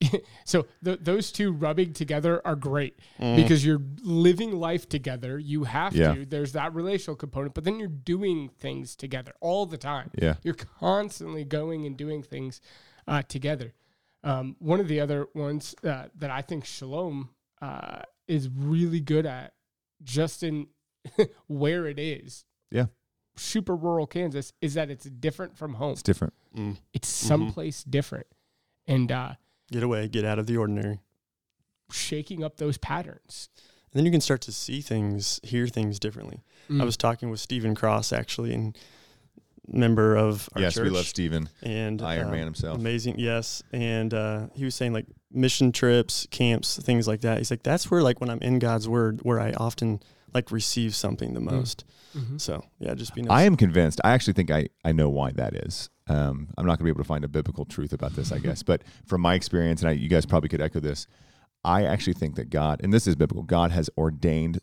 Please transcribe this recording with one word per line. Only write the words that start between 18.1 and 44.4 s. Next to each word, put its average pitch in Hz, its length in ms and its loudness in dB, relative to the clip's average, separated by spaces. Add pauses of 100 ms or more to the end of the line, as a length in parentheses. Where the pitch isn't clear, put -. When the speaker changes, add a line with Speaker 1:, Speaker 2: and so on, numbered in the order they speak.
Speaker 1:
is 147 220 0
really 160 520 0
good 156 240 2
at, 131 280 -10 (500)
just 147 400 -2
in 151 240 -4 (380)
<laughs> - 420 -2
where 156 400 -2
it 143 120 -8
is, 147 440 -10 (280)
Speaker 3:
Yeah. 120 160 2 (500)
Speaker 1:
super 190 380 -2
rural 165 320 0
Kansas, 143 440 -6 (100)
is 147 120 -2
that 156 160 -2
it's 135 160 -14
different 143 520 -6
from 151 180 -8
home. 135 180 -4
Speaker 3:
It's - 100 -10
different. - 300 2 (220)
Speaker 2:
Mm. 104 220 -6 (160)
Speaker 1:
It's - 160 -6
Speaker 2:
Mm-hmm. - 180 -4
Speaker 1:
someplace 156 560 0
different. 139 440 -4 (600)
And, 127 240 2
uh, 127 220 -6 (380)
Speaker 2:
Get 120 120 -2
away, 110 260 0
get 107 160 0
out 107 140 0
of 107 80 -4
the 117 100 0
ordinary. 104 420 -2 (920)
Speaker 1:
shaking 156 520 -6
up 151 140 -8
those 151 200 -2
patterns. - 720 -8 (420)
Speaker 2:
And 135 80 2
then 156 60 6
you 175 60 6
can 160 100 6
start 131 200 0
to - 100 -12
see 131 300 -8
things, 104 600 -2
hear 120 240 0
things 107 320 -2
differently. 107 440 -8 (260)
I 151 40 -2
Speaker 1:
Mm. 139 120 2
Speaker 2:
was 117 120 0
talking 117 340 0
with 107 80 -6
Stephen 110 360 -2
Cross, 110 380 2
actually, 120 400 -4
and 113 240 -4 (880)
member 110 480 6
of 107 400 2
our 95 60 0
Speaker 3:
Yes, 87 160 2
we - 80 0
Speaker 2:
church. 95 80 2
Speaker 3:
love 90 120 0
Stephen. 80 440 -2 (120)
Speaker 2:
And, 110 400 -4
Speaker 3:
Iron 82 260 -2
Speaker 2:
uh, - 40 -4
Speaker 3:
Man 80 140 -2
himself. 80 320 -4
Speaker 2:
amazing, 117 420 -2
yes. 117 520 -4
And, 113 420 -2
uh, 107 400 -2